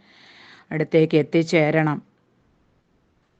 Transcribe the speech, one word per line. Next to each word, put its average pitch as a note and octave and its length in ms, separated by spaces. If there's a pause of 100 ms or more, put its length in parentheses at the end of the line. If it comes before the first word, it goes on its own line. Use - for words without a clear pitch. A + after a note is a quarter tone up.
(720)
അടുത്തേക്ക് D#3+ 460
എത്തിച്ചേരണം D#3 880 (1400)